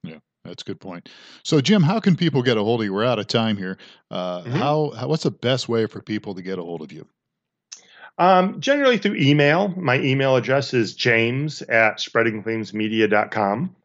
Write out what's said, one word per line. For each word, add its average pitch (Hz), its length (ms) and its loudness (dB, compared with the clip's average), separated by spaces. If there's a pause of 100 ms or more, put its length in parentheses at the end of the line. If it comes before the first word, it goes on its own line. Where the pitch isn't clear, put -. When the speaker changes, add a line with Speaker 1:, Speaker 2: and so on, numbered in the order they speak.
Speaker 1:
Yeah, 80 140 -14 (260)
that's 87 200 -16
a - 20 -14
good 95 140 -10
point. 90 300 -16 (340)
So, 151 180 2
Jim, 175 220 4
how 220 160 2
can 190 160 4
people 156 260 0
get 120 160 2
a 104 60 0
hold 113 180 0
of 107 40 0
you? 98 80 -4
We're 104 120 0
out 120 140 0
of 101 80 -6
time 113 300 0
here. 92 200 -8 (320)
Uh, 90 320 -8
Speaker 2:
Mm-hmm. 117 120 -12
Speaker 1:
how, 151 380 0
how, 120 160 -10
what's 156 160 -4
the 139 80 0
best 123 380 -4
way 113 160 0
for - 160 -12
people 107 320 -6
to 92 80 -12
get 92 160 -8
a 87 60 -8
hold 85 180 -8
of 76 100 -14
you? 80 140 -18 (1120)
Speaker 2:
Um, 185 420 4
generally 269 380 2
through 202 200 -2
email. 147 500 4 (100)
My 131 220 0
email 135 360 2
address 131 380 0
is 110 220 0
james 127 680 0
at 113 380 2
spreading 113 420 0
flames 110 320 -6
media 110 340 0
dot 107 220 2
com. 107 560 -2